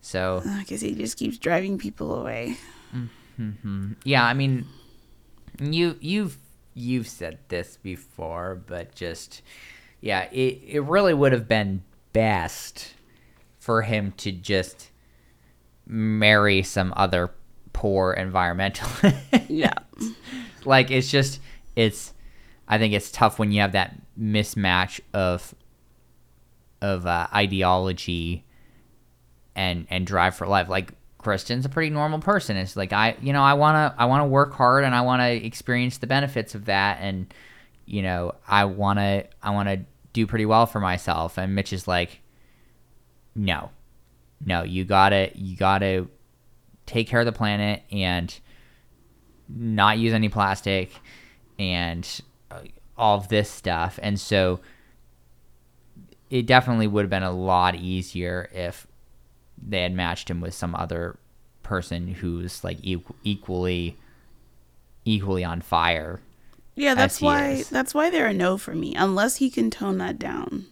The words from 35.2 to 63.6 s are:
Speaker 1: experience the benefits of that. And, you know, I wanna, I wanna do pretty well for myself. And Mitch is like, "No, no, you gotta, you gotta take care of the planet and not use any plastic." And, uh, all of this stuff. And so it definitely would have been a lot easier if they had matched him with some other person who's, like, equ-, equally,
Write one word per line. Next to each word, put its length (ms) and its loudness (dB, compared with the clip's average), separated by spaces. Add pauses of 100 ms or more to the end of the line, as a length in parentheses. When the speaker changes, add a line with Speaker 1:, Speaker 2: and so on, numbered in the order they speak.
Speaker 1:
experience 680 -2
the 80 -8
benefits 480 -2
of 120 -10
that. 340 2
And, 340 -6 (520)
you 160 -4
know, 340 -4 (100)
I 200 4
wanna, 580 0 (180)
I 80 -4
wanna 340 -2 (280)
do 160 0
pretty 180 0
well 200 6
for 140 -4
myself. 580 -2
And 180 -2
Mitch 160 -2
is 160 -6
like, 320 -2 (1120)
"No, 360 -2 (720)
no, 180 0
you 220 -4
gotta, 500 6
you 220 -8
gotta 500 2 (800)
take 220 0
care 120 2
of 60 2
the 60 -2
planet 500 0 (100)
and 420 -2 (1120)
not 500 4
use 160 2
any 160 2
plastic." 600 0 (720)
And, 600 -4 (300)
uh, 120 -16 (360)
all 200 4
of 100 -6
this 200 4
stuff. 540 -4
And 160 -2
so 400 2 (1700)
it 160 0
definitely 400 6
would 160 2
have 80 0
been 120 0
a 100 -2
lot 440 2
easier 760 -4
if 340 -8 (760)
they 200 -2
had 100 0
matched 380 -4
him 100 -4
with 140 -8
some 200 -6
other 440 -6 (440)
person 460 -4
who's, 560 -6
like, 160 -6
equ-, 340 -6 (100)
equally, 720 -2 (1080)